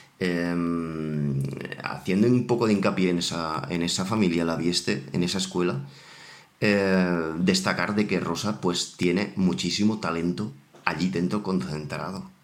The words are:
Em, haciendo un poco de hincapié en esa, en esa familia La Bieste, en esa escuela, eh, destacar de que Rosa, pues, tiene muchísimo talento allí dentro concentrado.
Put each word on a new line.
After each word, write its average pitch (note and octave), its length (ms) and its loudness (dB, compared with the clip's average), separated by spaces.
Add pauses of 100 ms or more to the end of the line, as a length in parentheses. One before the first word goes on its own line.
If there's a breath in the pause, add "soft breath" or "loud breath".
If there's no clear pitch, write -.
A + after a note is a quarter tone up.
(200 loud breath)
Em, E2+ 1200 -2 (420)
haciendo G2 440 0
un B2 180 4
poco A#2 220 2
de G#2+ 60 4
hincapié F#2+ 360 2
en F2+ 80 2
esa, D#2+ 540 -4
en F2 100 0
esa F2+ 240 -2
familia F#2 400 2
La E2 100 0
Bieste, F2 480 -2 (100)
en F2+ 100 0
esa F2+ 160 -2
escuela, F2+ 480 -2 (720 loud breath)
eh, F#2 800 4
destacar F#2 560 2
de G#2 100 2
que F#2+ 140 0
Rosa, E2+ 420 -2
pues, - 360 0
tiene F2+ 380 2
muchísimo F#2+ 640 2
talento F2 540 -2 (320)
allí E2+ 240 0
dentro F#2 320 0
concentrado. D#2+ 880 -4 (140)